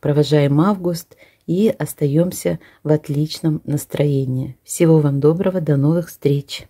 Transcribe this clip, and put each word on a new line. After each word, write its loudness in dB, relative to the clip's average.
провожаем 2
август -2
и 2
остаемся -2
в 0
отличном -2
настроении. -2
Всего 2
вам 0
доброго, 0
до 0
новых 0
встреч! -4